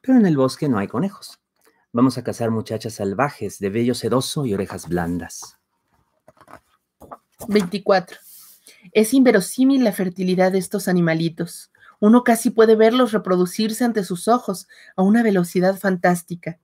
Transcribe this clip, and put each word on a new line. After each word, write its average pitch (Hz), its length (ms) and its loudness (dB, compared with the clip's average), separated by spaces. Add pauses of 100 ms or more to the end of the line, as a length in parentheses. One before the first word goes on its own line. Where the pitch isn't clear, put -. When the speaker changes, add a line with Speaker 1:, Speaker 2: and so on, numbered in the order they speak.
Speaker 1:
pero 262 160 4
en 220 80 6
el 160 120 2
bosque 131 320 0
no 117 80 0
hay 98 100 -2
conejos. - 540 -8 (500)
Vamos 123 260 2
a 117 60 -10
cazar 113 280 -4
muchachas 110 420 -6
salvajes 101 680 -6
de 98 120 -4
vello 120 240 -2
sedoso 131 500 -4
y 110 80 -4
orejas 98 340 -8
blandas. 85 720 -6 (1900)
Speaker 2:
Veinticuatro. 196 680 0 (760)
Es 220 200 0
inverosímil 254 720 2
la 214 80 2
fertilidad 185 600 0
de 190 60 0
estos 196 280 -6
animalitos. 165 840 -2 (300)
Uno 226 240 6
casi 233 240 0
puede 226 260 6
verlos 226 380 4
reproducirse 190 720 -2
ante 220 180 -2
sus 180 240 -6
ojos 220 400 -2 (300)
a 190 40 0
una 214 220 4
velocidad 190 540 0
fantástica. 180 880 -4